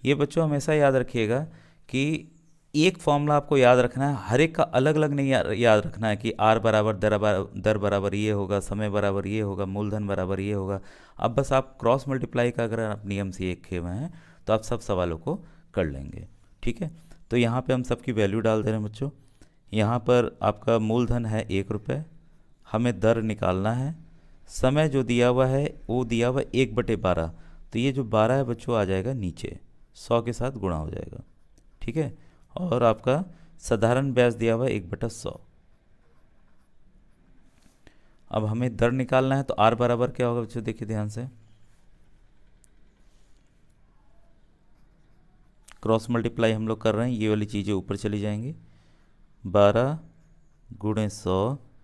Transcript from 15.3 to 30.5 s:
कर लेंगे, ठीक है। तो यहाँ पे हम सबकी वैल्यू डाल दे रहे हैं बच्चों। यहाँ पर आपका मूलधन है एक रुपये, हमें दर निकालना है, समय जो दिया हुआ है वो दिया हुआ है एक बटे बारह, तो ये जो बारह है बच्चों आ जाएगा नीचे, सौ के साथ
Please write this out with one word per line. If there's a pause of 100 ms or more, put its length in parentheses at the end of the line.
कर
लेंगे, (360)
ठीक
है। (400)
तो
यहाँ
पे
हम
सबकी
वैल्यू
डाल
दे
रहे
हैं
बच्चों। (600)
यहाँ
पर
आपका
मूलधन
है
एक
रुपये, (640)
हमें
दर
निकालना
है, (540)
समय
जो
दिया
हुआ
है (220)
वो
दिया
हुआ
है
एक
बटे
बारह, (460)
तो
ये
जो
बारह
है
बच्चों
आ
जाएगा
नीचे, (380)
सौ
के
साथ